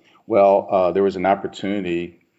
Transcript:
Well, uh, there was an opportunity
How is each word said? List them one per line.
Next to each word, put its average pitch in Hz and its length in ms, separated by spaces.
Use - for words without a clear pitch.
Well, 98 440
uh, 92 200
there 98 120
was 95 140
an 90 100
opportunity 95 960